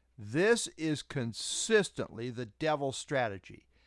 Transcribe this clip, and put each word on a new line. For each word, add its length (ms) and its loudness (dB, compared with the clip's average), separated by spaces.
This 500 2
is 240 0
consistently 1300 0
the 160 -6
devil's 520 0
strategy, 680 -4